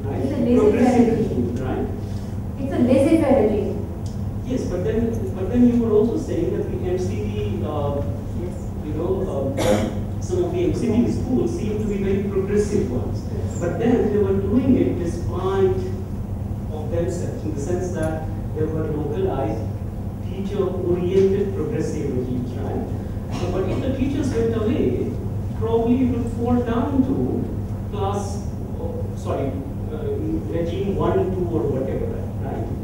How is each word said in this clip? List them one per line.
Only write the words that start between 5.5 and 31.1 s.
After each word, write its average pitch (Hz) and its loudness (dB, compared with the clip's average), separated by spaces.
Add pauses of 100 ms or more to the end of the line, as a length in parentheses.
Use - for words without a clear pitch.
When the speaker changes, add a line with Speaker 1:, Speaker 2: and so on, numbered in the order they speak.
Speaker 1:
then 240 6
you 233 4
were 226 2
also 214 4
saying - -2
that - -2
the - -2 (120)
M 185 0
C 185 -2
D, 208 -2
uh, 143 -2 (400)
Speaker 2:
Yes. - -6 (160)
Speaker 1:
you - -4
know, - -2
uh, - 0
<coughs> - -6
some - 0
of - -2
the - 0
M - 2
C - 0
D - 4
schools - 0
seem 208 -2
to 202 -2
be - 0
very 196 0
progressive 202 0
ones. - -2 (100)
Speaker 2:
Yes. - -4
Speaker 1:
But 170 0
then 214 4
they 202 2
were 196 4
doing 262 4
it - 2
despite 190 0 (960)
of - -4
themselves, - -2
in - -2
the - -4
sense 180 -2
that 156 -2 (280)
they 156 0
were 156 -2
localized, 160 -2 (680)
teacher-oriented 190 0
progressive 135 -2
regimes, 123 -2
right? - -4
So, - -2
but - 0
if - -2
the 254 -2
teachers 262 0
went 226 2
away, - 2 (480)
probably 233 4
it 240 4
would 240 -2
fall 240 2
down 262 2
to - -2
class, 196 -2 (340)
oh, 101 -4 (140)
sorry, - -2 (420)
uh, - -6 (560)
regime 170 -2
one, - 2